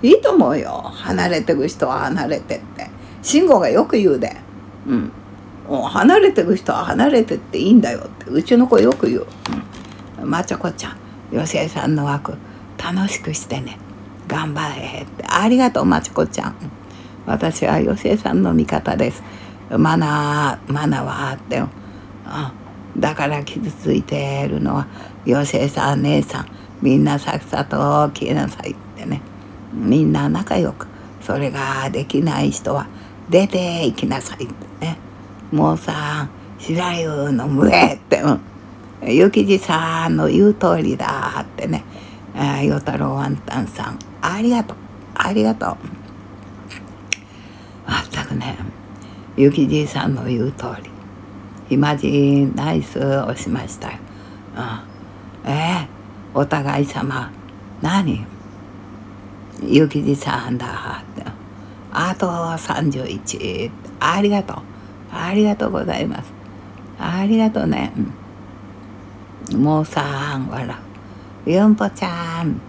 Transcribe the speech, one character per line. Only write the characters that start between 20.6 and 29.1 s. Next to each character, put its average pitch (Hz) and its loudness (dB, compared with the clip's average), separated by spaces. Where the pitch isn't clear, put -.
ー、 - -2
マ 147 0
ナ 147 2
ー 135 -2
は」 135 -4
っ - -12
て。 - -4
う - 0
ん。 - -4
「だ 151 2
か 143 0
ら 147 0
傷 - -6
つ 151 0
い 147 4
て 139 -2
る - -2
の 143 0
は、 143 -2
よ 143 4
せ 139 0
い 143 2
さ 139 2
ん、 139 2
姉 147 4
さ 139 -6
ん、 - -8
み 139 6
ん 147 6
な 143 2
さ - -2
っ 151 -6
さ 139 -4
と 139 -2
消 - -6
え - 2
な 143 0
さ - -12
い」 135 -6
っ - -6
て - -10
ね。 - -4